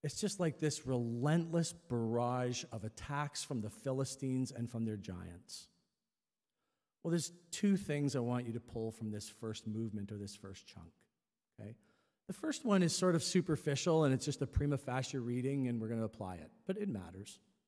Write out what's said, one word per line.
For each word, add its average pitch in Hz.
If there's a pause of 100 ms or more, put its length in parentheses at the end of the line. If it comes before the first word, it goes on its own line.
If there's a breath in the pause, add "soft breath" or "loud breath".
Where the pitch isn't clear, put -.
It's -
just 202
like 165
this 147
relentless 147
barrage 120
of 110
attacks 143
from 120
the 101
Philistines 131
and 117
from 113
their 110
giants. 90 (1300)
Well, 170
there's 165 (180)
two 202
things 143
I 131
want 123
you 113
to 113
pull 113
from 110
this 104
first -
movement 107
or 104
this 101
first 95
chunk, 82 (680)
okay? 104 (520 soft breath)
The -
first -
one 196
is 165
sort 180
of 165
superficial, 160
and 135
it's 131
just 147
a 131
prima 143
facie 127
reading, 123
and 120
we're 110
gonna 113
apply 92
it, 80 (160)
but 190
it 208
matters. 95 (280)